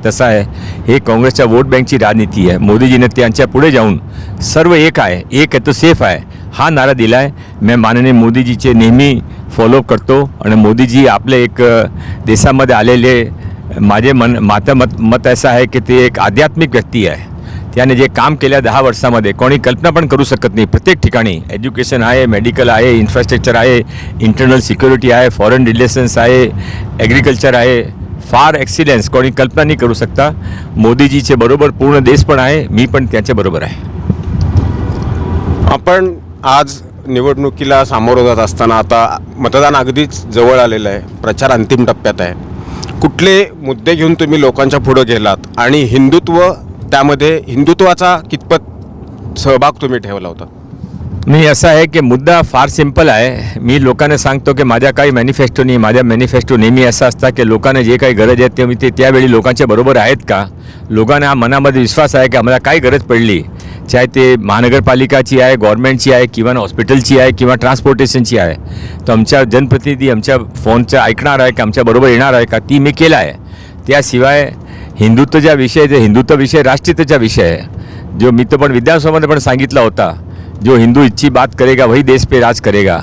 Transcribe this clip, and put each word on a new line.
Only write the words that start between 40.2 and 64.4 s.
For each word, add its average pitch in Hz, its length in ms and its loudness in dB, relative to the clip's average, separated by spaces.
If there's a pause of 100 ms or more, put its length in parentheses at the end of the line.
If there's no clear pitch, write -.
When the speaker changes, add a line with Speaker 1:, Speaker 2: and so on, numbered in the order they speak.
Speaker 2:
जवळ 120 320 2
आलेलं 110 300 0
आहे, 98 120 -6 (220)
प्रचार 113 280 -2
अंतिम 120 340 0
टप्प्यात 104 360 -2
आहे. 87 140 -6 (640)
कुठले 190 500 0 (120)
मुद्दे 135 320 -4
घेऊन 160 200 0
तुम्ही 156 260 0
लोकांच्या 135 400 0
पुढे 131 240 0
गेलात 107 320 0 (200)
आणि 131 260 2
हिंदुत्व, 165 720 2 (380)
त्यामध्ये 143 580 0
हिंदुत्वाचा 175 720 2 (120)
कितपत 160 260 -2 (840)
सहभाग 135 340 2 (100)
तुम्ही 127 160 -4
ठेवला 98 300 -10
होता? 85 160 -14 (840)
Speaker 1:
मी 151 200 4
असं 151 220 2
आहे 156 180 4
की 151 140 -2
मुद्दा 143 420 2
फार 135 260 0
सिंपल 147 400 0
आहे. 110 520 -2
मी 135 240 0
लोकांना 143 320 0
सांगतो 135 380 -2
की 143 80 -2
माझा 127 280 2
काही 143 200 2
मॅनिफेस्टो 127 540 0
नाही, 127 140 2
माझा 113 240 2
मॅनिफेस्टो 123 540 0
नेहमी 117 260 4
असा 123 240 2
असता 127 240 0
की 120 180 0
लोकांना 127 340 0
जे 120 140 2
काही 127 180 0
गरज 117 260 2
आहे 123 180 0
ते 127 60 0
मी 123 180 -2
ते 127 80 0
त्यावेळी 131 400 2
लोकांच्या 120 360 2
बरोबर 123 300 2
आहेत 120 200 2 (120)
का, 101 180 -2 (440)
लोकांना 131 380 0
हा 139 60 0
मनामध्ये 131 460 0
विश्वास 135 340 0
आहे 131 140 2
की 131 80 -2
आम्हाला 123 220 2
काय 143 200 0
गरज 131 240 0
पडली, 113 400 0 (480)
चाहे 127 160 2
ते 127 300 2
महानगरपालिकाची 127 1040 0